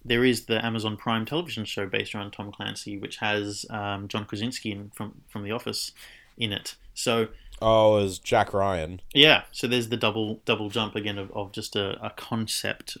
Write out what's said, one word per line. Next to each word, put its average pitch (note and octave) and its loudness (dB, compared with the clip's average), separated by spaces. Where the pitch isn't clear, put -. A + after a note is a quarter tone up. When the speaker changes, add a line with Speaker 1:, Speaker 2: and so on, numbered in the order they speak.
Speaker 1:
there A#2+ 4
is A#2 4
the A2 0
Amazon A2 -2
Prime A2+ 0
television C#3+ -4
show G2+ -4
based G#2 -2
around G#2 -6
Tom G#2 -10
Clancy, G#2 -8
which G#2+ -10
has, G#2 -2
um, G2+ -6
John G#2+ -4
Krasinski A2 -6
in, G2+ -10
from, - -12
from G#2 -10
The G2+ -6
Office - -6
in A2 0
it. - -10
So A2+ 2
Speaker 2:
Oh, A2 8
as G2 2
Jack - 2
Ryan. F2+ 0
Speaker 1:
yeah, C#3 8
so - -4
there's A#2+ 2
the A#2+ 0
double, A2 0
double G#2+ 0
jump G#2 -2
again G#2 -4
of, G2 -8
of G2+ -6
just - -6
a, G2 -2
a A2 -6
concept - -6